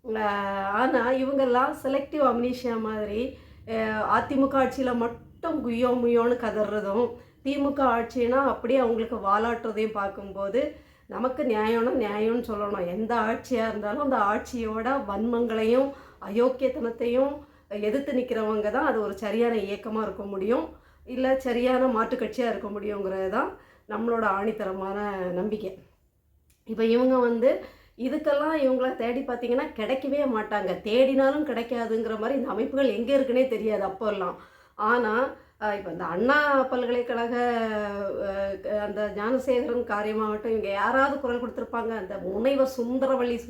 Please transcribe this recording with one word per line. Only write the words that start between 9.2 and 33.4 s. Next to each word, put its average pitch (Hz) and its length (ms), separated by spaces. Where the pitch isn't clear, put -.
பார்க்கும்போது, 196 920
நமக்கு 254 380
நியாயம்னா 226 480
நியாயம்னு 220 560
சொல்லணும். 202 380
எந்த 214 280
ஆட்சியா 226 540
இருந்தாலும் 214 340
அந்த 262 140
ஆட்சியோட 226 920
வன்மங்களையும் 233 840
அயோக்கியத்தனத்தையும் 254 1160
எதிர்த்து 214 440
நிக்கிறவங்க 220 580
தான் 277 160
அது 226 140
ஒரு 202 180
சரியான 233 360
இயக்கமா 214 480
இருக்க 202 220
முடியும், 214 440
இல்ல 262 360
சரியான 254 460
மாற்று 226 300
கட்சியா 240 320
இருக்க 202 200
முடியுங்கிறது 196 600
தான் 254 280
நம்மளோட 226 340
ஆணித்தரமான 196 960
நம்பிக்கை. 185 600
இப்ப 220 200
இவங்க 254 340
வந்து 240 460
இதுக்கெல்லாம் 294 560
இவங்கள 262 360
தேடி 240 300
பார்த்தீங்கன்னா 247 440
கிடைக்கவே 269 520
மாட்டாங்க. 202 440
தேடினாலும் 269 680
கிடைக்காதுங்கிற 226 720
மாதிரி 254 200
இந்த 233 100
அமைப்புகள் 240 480
எங்க 240 200
இருக்குன்னே 262 320